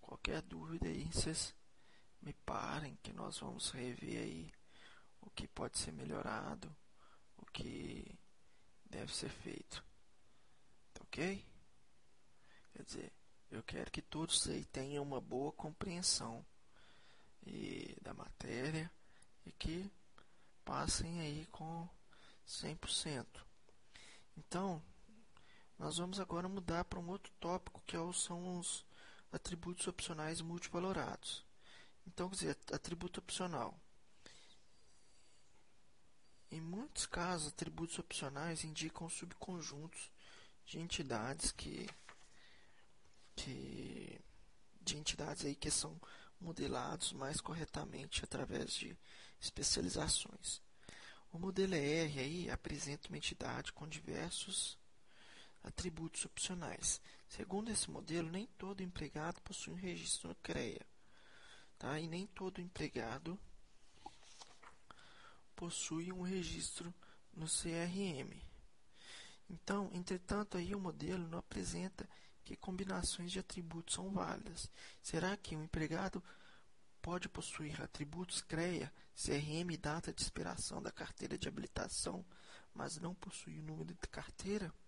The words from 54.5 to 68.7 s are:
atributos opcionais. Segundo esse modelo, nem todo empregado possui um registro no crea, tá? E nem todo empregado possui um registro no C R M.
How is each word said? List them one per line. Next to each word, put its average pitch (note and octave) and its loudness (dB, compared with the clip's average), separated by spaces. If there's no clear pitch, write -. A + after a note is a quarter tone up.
atributos D#3+ 0
opcionais. - 2
Segundo G#3 0
esse G#3 4
modelo, D#3+ 2
nem G3 0
todo F#3+ -2
empregado D#3+ 0
possui - -4
um - -2
registro E3+ 2
no E3+ -2
crea, C3 0
tá? C#3+ 2
E E3 0
nem F3 2
todo F#3+ -2
empregado D3+ 0
possui E3+ 2
um F#3 2
registro F3 4
no D#3+ 2
C - 6
R F3 4
M. E3 2